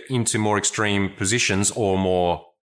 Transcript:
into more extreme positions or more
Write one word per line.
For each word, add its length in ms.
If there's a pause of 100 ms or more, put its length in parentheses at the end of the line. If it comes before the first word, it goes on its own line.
into 300
more 180
extreme 580
positions 580
or 260
more 480 (220)